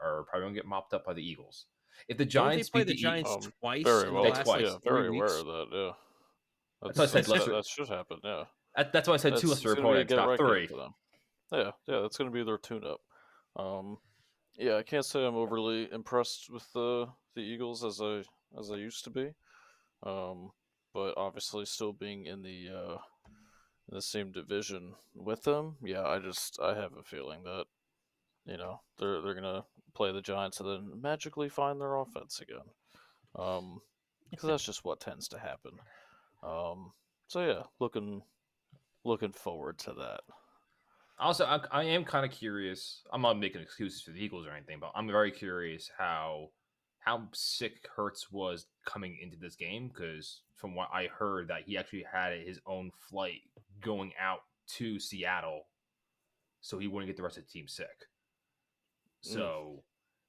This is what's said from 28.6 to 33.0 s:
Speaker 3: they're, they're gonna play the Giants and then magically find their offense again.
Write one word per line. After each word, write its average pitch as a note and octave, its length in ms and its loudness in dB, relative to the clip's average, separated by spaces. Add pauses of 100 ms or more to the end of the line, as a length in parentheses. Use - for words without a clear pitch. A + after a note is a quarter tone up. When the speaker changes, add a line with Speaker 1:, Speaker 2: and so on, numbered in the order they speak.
Speaker 3:
they're, G2 240 0
they're G2 100 -4
gonna F#2+ 320 -6 (280)
play G2 180 0
the F#2+ 100 -4
Giants G2 380 -4
and G2 100 -6
then G2 320 -6
magically D3 480 -4
find C#3+ 320 -2
their C#3 140 -2
offense - 440 -6
again. A#2+ 280 -14 (680)